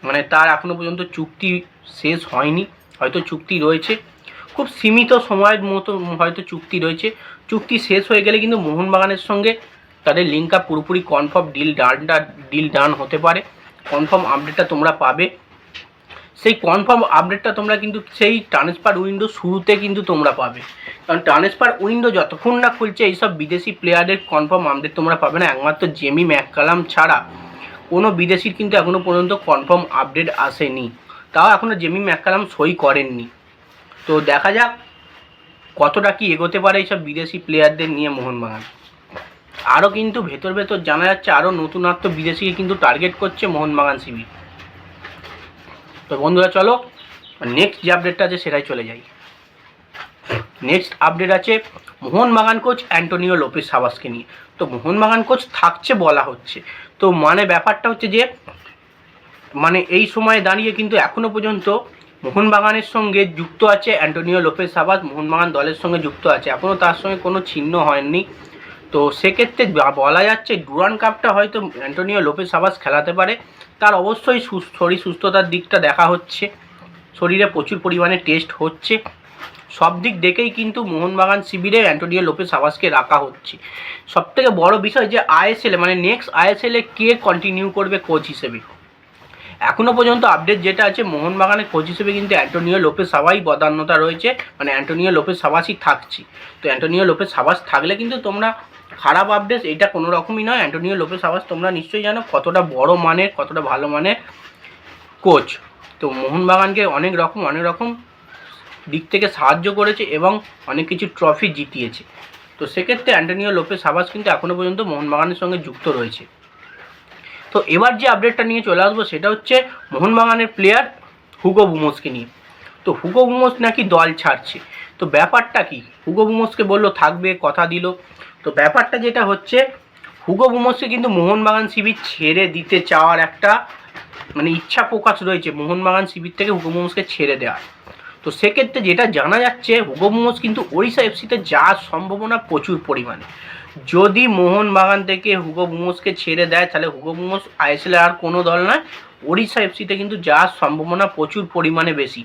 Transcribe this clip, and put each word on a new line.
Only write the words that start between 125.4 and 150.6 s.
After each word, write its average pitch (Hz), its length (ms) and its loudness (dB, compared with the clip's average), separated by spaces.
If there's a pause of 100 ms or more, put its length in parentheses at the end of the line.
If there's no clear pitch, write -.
কি? 135 80 -14 (260)
হুগো 180 240 0
বুমোসকে 220 340 -2 (100)
বললো 202 160 4 (120)
থাকবে, 175 300 2 (160)
কথা 170 260 0
দিল। 175 140 -4 (560)
তো - 60 -4 (100)
ব্যাপারটা 156 460 4
যেটা 240 260 0
হচ্ছে, 196 280 0 (640)
হুগো 190 300 2
বুমোসকে 247 400 0
কিন্তু 247 160 -2 (100)
মোহনবাগান 214 540 2
শিবির 214 260 -4 (120)
ছেড়ে 160 340 0 (120)
দিতে 170 200 0 (140)
চাওয়ার 165 360 4
একটা, 202 240 2 (840)
মানে 147 140 -2 (100)
ইচ্ছা 147 320 -2
প্রকাশ 214 260 0 (120)
রয়েছে 170 220 -2 (100)
মোহনবাগান 185 500 0
শিবির 175 280 -14
থেকে 208 180 0
হুগো 165 180 -6
বুমোসকে 175 280 -4 (100)
ছেড়ে 139 300 -2
দেওয়ার। 117 200 -6 (600)
তো - 60 -6 (120)
সেক্ষেত্রে 254 480 0
যেটা 190 160 4 (120)
জানা 156 280 2
যাচ্ছে, 247 280 0 (160)
হুগো 180 260 0
বুমোস 233 300 0
কিন্তু 220 160 -2 (140)
ওড়িশা 233 300 0
এফসিতে 220 320 -4 (140)
যাওয়ার 156 280 4 (120)
সম্ভাবনা 202 460 -6 (120)
প্রচুর 165 280 -2 (120)
পরিমাণে। 123 360 -6 (680)
যদি 196 300 6 (160)
মোহনবাগান 196 640 4 (100)
থেকে 190 200 -2 (140)
হুগো 165 260 -4
বুমোসকে 175 400 -4 (100)
ছেড়ে 170 320 0
দেয়, 175 180 2
তাহলে 165 240 -2
হুগো 151 240 -10
বুমোস 190 240 -6 (220)
আইএসএল 180 300 0 (120)
আর 170 60 2 (100)
কোনো 170 160 0 (100)
দল 175 200 2
নয়, 294 140 2 (460)
ওড়িশা 214 340 0
এফসিতে 196 380 -4
কিন্তু 202 160 -8 (100)
যাওয়ার 160 240 4 (100)